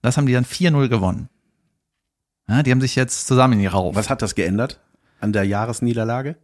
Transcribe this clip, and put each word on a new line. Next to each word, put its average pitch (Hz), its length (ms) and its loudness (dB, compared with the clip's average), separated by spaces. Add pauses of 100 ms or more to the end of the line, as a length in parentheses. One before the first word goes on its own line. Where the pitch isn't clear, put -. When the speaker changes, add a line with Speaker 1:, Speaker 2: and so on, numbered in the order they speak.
Speaker 1:
Das 147 140 0
haben 143 100 2
die 123 60 2
dann 127 120 2
vier 175 260 0
null 139 180 2
gewonnen. 92 400 -2 (1200)
Ja, 113 140 2
die 131 80 2
haben 127 100 4
sich 131 160 0
jetzt 127 300 -2
zusammen 127 280 4
in 104 60 2
die 98 60 2
Raufe. 92 300 0
Speaker 2:
Was 107 120 -2
hat 135 140 -2
das 101 120 -4
geändert 101 460 -2 (400)
an 107 120 -2
der 101 120 2
Jahresniederlage? 117 1000 -2